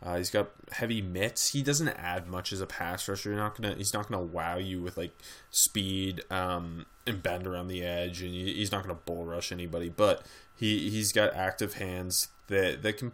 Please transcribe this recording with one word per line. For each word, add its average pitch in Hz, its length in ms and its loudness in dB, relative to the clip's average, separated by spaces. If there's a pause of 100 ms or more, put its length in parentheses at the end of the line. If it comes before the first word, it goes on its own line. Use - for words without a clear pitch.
Uh, 87 140 0
he's 90 120 0
got 104 220 2 (220)
heavy 113 280 0
mitts. 95 520 0
He 143 100 2
doesn't 143 240 2
add 87 400 -4
much 90 260 -4
as 95 80 -2
a 92 60 -4
pass 87 400 -4
rusher. 98 220 -2
You're 104 100 0
not 107 200 -2
gonna, 107 160 -2
he's 101 180 -2
not 104 140 -2
gonna 101 160 -2
wow 85 340 -2
you 92 240 -2
with, 87 160 -6
like, 87 200 -6 (320)
speed, 95 800 2
um, 87 560 -2 (220)
and 101 160 -2
bend 90 240 -2
around 90 220 -4
the 90 140 -2
edge, 87 380 -2
and 90 100 -4
he, 92 220 -2
he's 98 180 0
not 98 120 0
gonna 92 100 -4 (120)
bull 85 200 -4
rush 85 260 -4
anybody. 85 380 -4
But 98 340 6 (320)
he, 107 360 2
he's 107 200 2
got 104 220 6
active 95 420 0
hands 92 520 -2 (200)
that, 92 360 4
that 107 140 2
can 120 160 -6